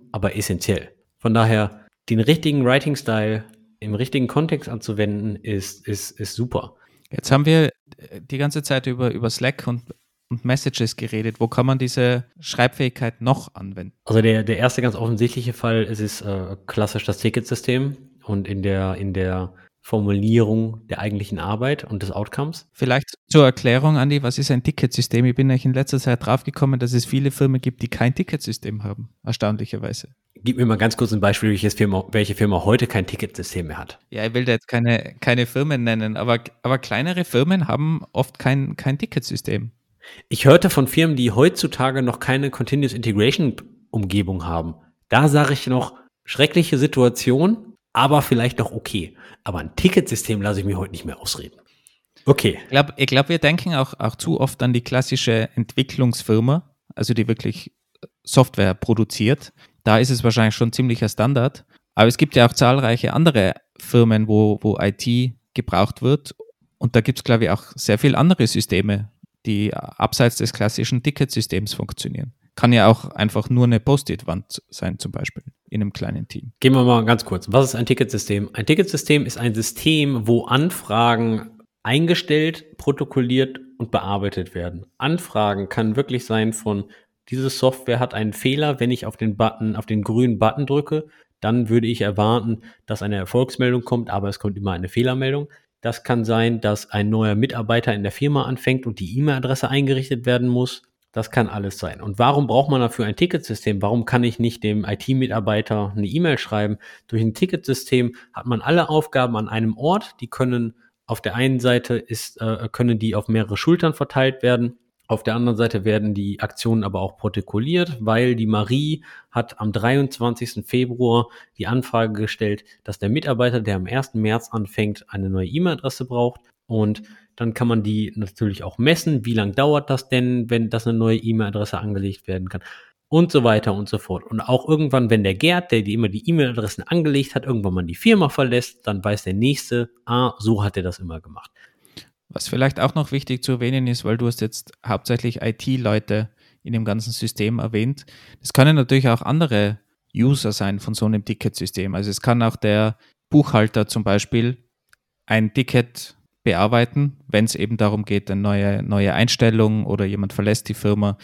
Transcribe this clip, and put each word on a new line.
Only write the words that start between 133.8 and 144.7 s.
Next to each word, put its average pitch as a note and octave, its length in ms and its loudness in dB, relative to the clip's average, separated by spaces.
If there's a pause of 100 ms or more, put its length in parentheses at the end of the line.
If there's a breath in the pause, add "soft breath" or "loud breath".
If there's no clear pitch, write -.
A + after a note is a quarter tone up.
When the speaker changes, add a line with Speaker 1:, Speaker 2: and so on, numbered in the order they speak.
Speaker 1:
so - 80 -4
fort. F2+ 280 -8
Und A2 160 -6
auch B2+ 280 0
irgendwann, C#3 400 2
wenn G#2+ 160 4
der F#2+ 120 0
Gerd, F3 360 0
der A#2 80 4
die G2+ 140 -2
immer A2+ 140 0
die G2+ 200 -8
E-Mail-Adressen B2 540 0
angelegt D3+ 520 0
hat, B2+ 120 -6
irgendwann G#2+ 260 -2
mal F2+ 140 -2
die E2+ 80 -8
Firma G3+ 340 4
verlässt, B2 580 -2
dann G2+ 160 -4
weiß G#2 200 -2
der F#2 100 -4
Nächste, A#2+ 560 0 (160)
ah, A#2+ 340 0
so G#2+ 240 0
hat G2+ 140 -2
er G2 60 -2
das F2+ 160 -6
immer E2 240 -12
gemacht. - 280 -20 (800 loud breath)
Speaker 2:
Was - 200 -10
vielleicht C3+ 320 0
auch - 140 0
noch D3 180 -4
wichtig C3 300 -4
zu C3+ 100 -2
erwähnen B2+ 340 -2
ist, A#2+ 180 -4
weil A2+ 140 0
du A#2+ 80 0
hast A#2 160 -2
jetzt - 300 -8 (120)